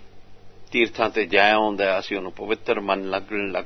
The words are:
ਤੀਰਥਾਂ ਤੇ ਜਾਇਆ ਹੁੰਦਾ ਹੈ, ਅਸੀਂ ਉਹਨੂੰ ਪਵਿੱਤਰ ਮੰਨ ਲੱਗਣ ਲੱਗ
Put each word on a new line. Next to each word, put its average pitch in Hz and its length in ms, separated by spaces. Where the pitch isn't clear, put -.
ਤੀਰਥਾਂ 113 380
ਤੇ 104 160
ਜਾਇਆ 101 320
ਹੁੰਦਾ 104 280
ਹੈ, 95 140
ਅਸੀਂ 98 180
ਉਹਨੂੰ 92 140
ਪਵਿੱਤਰ 107 480
ਮੰਨ 98 300
ਲੱਗਣ 101 420
ਲੱਗ 92 140